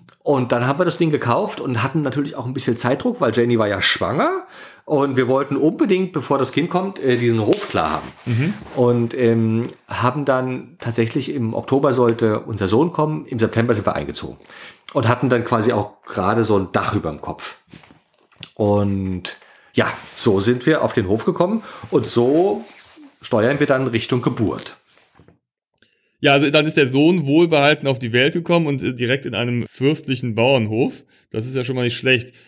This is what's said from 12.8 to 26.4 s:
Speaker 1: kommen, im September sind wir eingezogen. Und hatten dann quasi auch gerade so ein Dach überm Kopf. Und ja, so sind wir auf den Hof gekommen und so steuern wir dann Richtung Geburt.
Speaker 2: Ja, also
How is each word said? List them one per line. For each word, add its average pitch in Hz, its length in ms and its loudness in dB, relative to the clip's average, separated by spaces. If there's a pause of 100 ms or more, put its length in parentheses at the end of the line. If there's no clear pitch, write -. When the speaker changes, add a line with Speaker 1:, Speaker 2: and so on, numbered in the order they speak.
Speaker 1:
kommen, 151 320 -2
im 117 140 -8
September 113 340 2
sind 104 120 0
wir - 100 0
eingezogen. 71 420 -8 (560)
Und 120 160 0
hatten 123 200 0
dann 117 140 2
quasi 117 300 0
auch 104 300 -4
gerade 110 400 0
so 104 140 2
ein 98 140 -2
Dach 104 240 -2
überm 78 260 -4
Kopf. - 360 -10 (1000)
Und 98 840 -2 (360)
ja, 110 140 0 (280)
so 101 240 2
sind 120 260 0
wir 156 180 2
auf 113 100 -2
den 104 140 0
Hof 110 180 -2
gekommen 196 380 0 (260)
und 147 160 0
so 170 580 2 (580)
steuern 123 380 0
wir 143 80 2
dann 135 200 0
Richtung 117 340 -2
Geburt. 113 560 -4 (1500)
Speaker 2:
Ja, 139 80 4
also 143 180 4